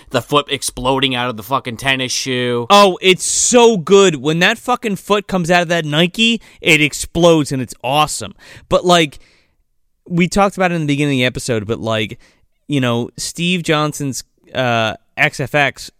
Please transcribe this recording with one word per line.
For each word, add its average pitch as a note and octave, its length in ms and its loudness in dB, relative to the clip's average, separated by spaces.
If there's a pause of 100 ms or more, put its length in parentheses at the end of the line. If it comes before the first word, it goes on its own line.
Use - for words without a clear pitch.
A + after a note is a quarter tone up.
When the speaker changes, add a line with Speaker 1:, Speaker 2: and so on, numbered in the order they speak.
(120)
Speaker 1:
the B2 100 0
foot D3 280 -2
exploding C3 640 -2
out B2 140 -4
of B2 60 -8
the G#2+ 80 -14
fucking A#2+ 320 -6
tennis B2+ 380 -2
shoe. B2 560 -4
Speaker 2:
Oh, G3+ 320 6
it's F#3 240 2
so A#3 520 4
good. F#3 380 4
When D3+ 240 -2
that G3+ 180 2
fucking A#3 380 -4
foot G3+ 320 -2
comes F3 240 -2
out F3 120 4
of E3 40 -4
that E3+ 160 -2
Nike, F3+ 580 0 (200)
it D#3 200 4
explodes E3 680 2
and C3 100 -4
it's A#2 220 -10
awesome. C3+ 520 -2 (340)
But, - 160 0
like, E3+ 340 2 (880)
we F3 220 0
talked G3+ 260 0
about F#3 160 -2
it F3 40 -4
in E3 60 -4
the D3+ 60 -4
beginning C#3+ 280 0
of C3 40 0
the B2 60 2
episode, A2+ 420 -4
but, G#2+ 140 -4
like, A2 400 -4 (480)
you D3 100 0
know, A#2+ 380 -2
Steve F3 460 -4
Johnson's, D3+ 600 -4 (320)
uh, A#2 400 -2 (220)
X D3 240 -2
F B2+ 120 -6
X, C#3+ 460 -2